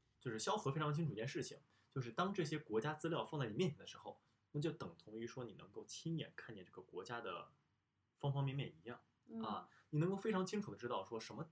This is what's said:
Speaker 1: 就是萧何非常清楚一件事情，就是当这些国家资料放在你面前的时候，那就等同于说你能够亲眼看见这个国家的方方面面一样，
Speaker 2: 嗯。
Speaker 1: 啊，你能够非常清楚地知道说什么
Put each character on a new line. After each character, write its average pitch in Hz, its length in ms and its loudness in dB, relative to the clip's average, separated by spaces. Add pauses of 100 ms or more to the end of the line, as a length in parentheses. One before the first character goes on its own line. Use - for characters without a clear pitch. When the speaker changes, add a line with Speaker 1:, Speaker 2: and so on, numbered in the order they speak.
(200)
Speaker 1:
就 127 120 -2
是 110 80 0
萧 196 160 4
何 175 160 2
非 151 80 2
常 151 140 4
清 165 120 2
楚 147 60 2
一 196 40 -2
件 208 120 0
事 139 160 0
情， - 160 -8 (320)
就 139 80 -2
是 117 120 -2
当 185 220 4
这 180 120 2
些 151 120 0
国 110 220 2
家 151 140 2
资 160 160 0
料 135 160 4
放 156 140 -2
在 127 80 4
你 104 60 -2
面 156 160 4
前 - 80 -4
的 - 80 -16
时 - 120 -12
候， - 220 -10 (320)
那 147 80 0
就 151 120 2
等 - 260 -6
同 107 220 -10
于 113 60 -2
说 123 200 -6
你 104 80 -8
能 85 180 -14
够 107 140 -10
亲 - 320 -2
眼 - 180 -2
看 - 180 -10
见 92 120 -10
这 - 60 -20
个 92 100 -14
国 92 220 -8
家 120 180 -4
的 90 300 -6 (680)
方 143 160 2
方 135 100 2
面 131 120 0
面 127 200 -2
一 92 120 -14
样， 120 120 -6 (280)
Speaker 2:
嗯。 226 160 -4
Speaker 1:
啊， 208 260 -2 (220)
你 151 80 4
能 175 100 6
够 196 80 2
非 220 140 2
常 185 140 4
清 214 160 0
楚 147 100 -4
地 98 60 -8
知 120 120 -2
道 104 160 0
说 113 140 -2
什 113 140 -8
么 127 180 -4